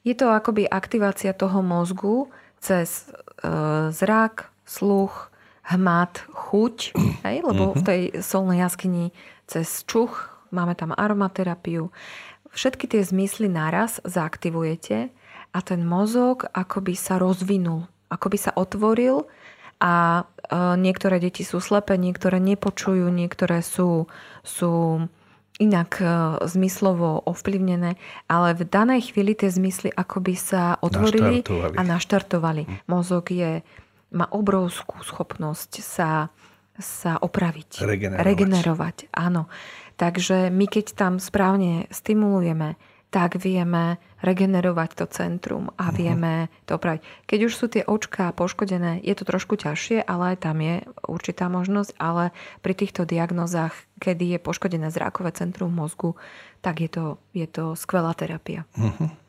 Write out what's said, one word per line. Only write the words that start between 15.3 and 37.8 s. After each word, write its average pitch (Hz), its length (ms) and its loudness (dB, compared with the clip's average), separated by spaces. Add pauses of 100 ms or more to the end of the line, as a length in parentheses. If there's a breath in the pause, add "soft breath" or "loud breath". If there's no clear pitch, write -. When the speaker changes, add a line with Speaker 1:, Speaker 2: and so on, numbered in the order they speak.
Speaker 1:
a 180 100 -4
ten 180 240 -2
mozog 226 680 2
akoby 185 420 -4
sa 185 220 -2
rozvinul, 185 720 2 (220)
akoby 185 280 -2
sa 196 160 -2
otvoril 226 720 2 (540 loud breath)
a, 175 160 4 (260)
e, - 360 -6 (200)
niektoré 185 420 2
deti 180 240 -2
sú 185 180 -4
slepé, 208 360 2
niektoré 180 420 2
nepočujú, 190 720 2
niektoré 175 540 0
sú, 170 500 0 (300 loud breath)
sú 165 580 0 (580 soft breath)
inak, 196 380 4
e, 185 100 0 (380)
zmyslovo 180 800 2
ovplyvnené, 180 720 0 (300 loud breath)
ale 170 260 4
v 170 140 -2
danej 240 480 2
chvíli 202 180 2
tie 208 160 2
zmysly 185 420 0
akoby 185 460 -2
sa 175 420 0
otvorili 214 600 4
Speaker 2:
Naštartovali. 87 340 -2
Speaker 1:
a 185 100 0
naštartovali. 170 800 0
Speaker 2:
Hm. 95 120 -8 (100)
Speaker 1:
Mozog 180 440 0
je, 165 340 -2 (480 soft breath)
má 170 160 -2
obrovskú 196 720 0
schopnosť - 800 -8
sa, 156 500 -2 (480 soft breath)
sa 170 400 -4
opraviť. 170 640 -2
Speaker 2:
Regenerovať. 98 460 0